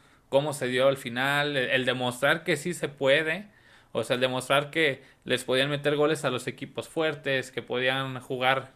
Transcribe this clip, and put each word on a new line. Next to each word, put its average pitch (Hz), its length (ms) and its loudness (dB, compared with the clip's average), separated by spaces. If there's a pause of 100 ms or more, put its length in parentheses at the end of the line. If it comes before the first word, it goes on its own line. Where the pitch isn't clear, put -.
(280)
cómo 143 240 2
se 139 140 -4
dio 127 220 4
al 135 100 4
final, 139 580 0
el, 127 140 0
el 127 160 2
demostrar 127 580 0
que 160 140 0
sí 175 160 -6
se 151 160 -6
puede, 156 580 2 (440)
o 117 120 -2
sea, 127 100 -2
el 123 60 0
demostrar 131 500 0
que 147 320 0 (220)
les 123 200 -2
podían 131 260 2
meter 143 260 0
goles 147 300 2
a 131 40 0
los 123 160 -4
equipos - 420 -10
fuertes, 143 640 -2
que 120 120 -8
podían 131 580 -2
jugar, 127 540 0